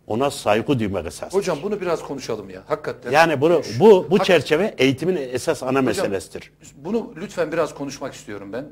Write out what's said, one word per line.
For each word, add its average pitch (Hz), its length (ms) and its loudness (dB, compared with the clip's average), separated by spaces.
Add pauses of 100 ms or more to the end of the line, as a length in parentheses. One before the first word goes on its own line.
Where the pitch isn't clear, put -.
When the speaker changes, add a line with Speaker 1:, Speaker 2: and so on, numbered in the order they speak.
Speaker 1:
ona 127 240 -2
saygı 117 480 2
duymak 95 280 -2
esastır. - 320 -4
Speaker 2:
Hocam 180 240 -2
bunu 208 180 -4
biraz 175 220 -2
konuşalım 110 480 -8
ya. 92 160 -16
Hakikaten. 127 440 -6
Speaker 1:
Yani 156 300 4
bunu, 156 240 4
Speaker 2:
Şu 113 160 -4
Speaker 1:
bu, 190 300 8
bu 180 80 4
Speaker 2:
hak- 190 80 2
Speaker 1:
çerçeve 170 520 2
eğitimin 139 380 2
esas 131 460 -4
ana 127 80 -4
Speaker 2:
Hocam, 135 140 2
Speaker 1:
meselesidir. 101 680 -4 (240)
Speaker 2:
bunu 190 400 -6
lütfen 156 360 -6
biraz 151 220 -2
konuşmak 139 400 -10
istiyorum 101 380 -14
ben. 123 200 -8